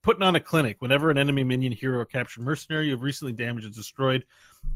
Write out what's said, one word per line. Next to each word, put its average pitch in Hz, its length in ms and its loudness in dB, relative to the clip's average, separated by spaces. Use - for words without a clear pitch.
putting 196 200 2
on 185 140 4
a 147 40 4
clinic. 139 400 0
Whenever 143 300 4
an 143 60 4
enemy 139 280 2
minion, 127 280 0
hero, 127 280 -2
or 117 40 -4
captured 120 380 -6
mercenary 151 440 -4
you 147 60 0
have 123 100 -4
recently 135 300 -6
damaged 117 340 -6
or 107 40 -12
destroyed, 127 560 0